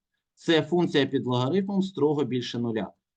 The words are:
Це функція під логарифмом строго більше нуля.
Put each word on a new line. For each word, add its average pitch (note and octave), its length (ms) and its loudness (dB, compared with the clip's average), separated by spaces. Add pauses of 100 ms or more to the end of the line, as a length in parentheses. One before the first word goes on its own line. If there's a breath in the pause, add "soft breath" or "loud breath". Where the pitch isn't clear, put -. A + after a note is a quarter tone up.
(400)
Це D#3+ 220 4
функція D#3 440 2
під C3 200 -2
логарифмом F3+ 560 0
строго D3 420 0
більше B2 360 -4
нуля. A2 340 -4 (240)